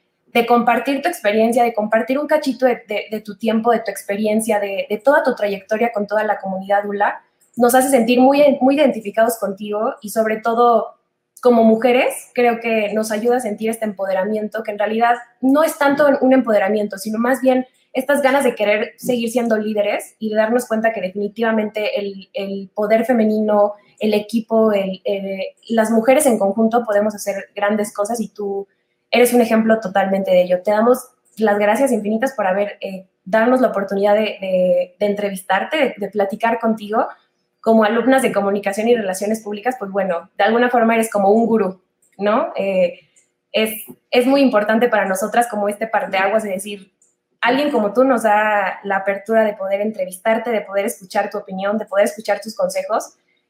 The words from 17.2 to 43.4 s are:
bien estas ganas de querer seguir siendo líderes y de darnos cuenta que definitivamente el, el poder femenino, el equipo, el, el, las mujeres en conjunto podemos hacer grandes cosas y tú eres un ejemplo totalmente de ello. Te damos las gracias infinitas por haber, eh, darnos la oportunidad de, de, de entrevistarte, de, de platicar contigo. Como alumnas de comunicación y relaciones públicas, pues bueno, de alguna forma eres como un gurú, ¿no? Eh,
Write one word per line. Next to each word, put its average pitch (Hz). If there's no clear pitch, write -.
bien 254
estas 269
ganas 269
de 247
querer 214
seguir 233
siendo 233
líderes 208
y 220
de 214
darnos 226
cuenta 220
que 208
definitivamente 214
el, 196
el 196
poder 220
femenino, 214
el 214
equipo, 220
el, 196
el, 196
las 220
mujeres 262
en 233
conjunto 220
podemos 208
hacer 196
grandes 208
cosas 220
y 190
tú 196
eres 240
un 247
ejemplo 220
totalmente 190
de 180
ello. 180
Te 208
damos 233
las 208
gracias 220
infinitas 220
por 202
haber, 196
eh, 190
darnos 226
la 226
oportunidad 196
de, 214
de, 180
de 208
entrevistarte, 196
de, 254
de 196
platicar 220
contigo. 220
Como 220
alumnas 240
de 226
comunicación 202
y 240
relaciones 214
públicas, 208
pues 196
bueno, 190
de 202
alguna 240
forma 226
eres 226
como 196
un 226
gurú, 202
¿no? 226
Eh, 185